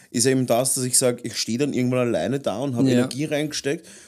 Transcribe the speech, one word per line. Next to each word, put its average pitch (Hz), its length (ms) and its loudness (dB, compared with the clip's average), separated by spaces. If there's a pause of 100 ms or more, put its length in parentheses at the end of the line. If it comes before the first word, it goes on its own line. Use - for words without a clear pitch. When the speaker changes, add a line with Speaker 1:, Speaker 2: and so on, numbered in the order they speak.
Speaker 1:
Ist 117 160 -2
eben 131 220 2
das, 123 260 0
dass 131 100 -2
ich 127 140 0
sag, 123 260 0
ich 120 120 -8
steh 113 220 -2
dann 143 160 0
irgendwann 123 340 2
alleine 107 320 0
da 107 200 -4
und 131 160 -4
hab 135 100 4
Speaker 2:
Ja. 131 60 4
Speaker 1:
Energie 127 340 2
reingesteckt. 151 600 -4 (200)